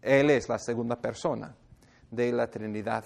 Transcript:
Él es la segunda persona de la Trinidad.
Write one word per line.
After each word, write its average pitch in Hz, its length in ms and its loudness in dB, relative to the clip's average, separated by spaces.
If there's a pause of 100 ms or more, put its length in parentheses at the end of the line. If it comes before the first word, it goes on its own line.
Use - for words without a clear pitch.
Él 139 280 6
es 131 180 4
la 113 100 -2
segunda 117 380 -4
persona 123 580 -6 (560)
de 120 220 0
la 120 180 0
Trinidad. 107 560 -4